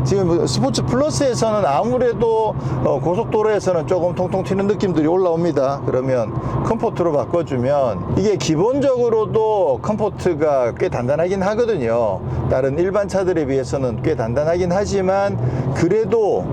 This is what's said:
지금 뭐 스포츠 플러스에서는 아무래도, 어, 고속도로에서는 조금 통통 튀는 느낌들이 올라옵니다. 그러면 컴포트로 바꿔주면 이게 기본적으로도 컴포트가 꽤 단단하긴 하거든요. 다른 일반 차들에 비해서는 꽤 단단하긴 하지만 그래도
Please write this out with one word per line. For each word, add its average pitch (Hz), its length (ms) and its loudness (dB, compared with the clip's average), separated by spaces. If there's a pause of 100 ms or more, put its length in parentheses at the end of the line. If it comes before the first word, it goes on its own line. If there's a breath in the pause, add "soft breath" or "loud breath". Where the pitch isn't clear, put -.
지금 190 240 2
뭐 160 200 2
스포츠 208 360 0
플러스에서는 233 800 0
아무래도, 220 920 0 (280 loud breath)
어, 147 200 0
고속도로에서는 190 840 0
조금 175 300 0
통통 180 280 -2
튀는 196 220 -2
느낌들이 185 400 0
올라옵니다. 165 800 2
그러면 123 480 0 (300 loud breath)
컴포트로 185 480 0
바꿔주면 131 1040 0
이게 202 180 2
기본적으로도 220 1500 2
컴포트가 156 960 0
꽤 185 100 0
단단하긴 147 540 0
하거든요. 127 760 0 (300 loud breath)
다른 135 300 0
일반 190 280 0
차들에 180 380 0
비해서는 131 560 -2
꽤 156 140 0
단단하긴 151 560 0
하지만 196 680 0 (380 loud breath)
그래도 190 760 2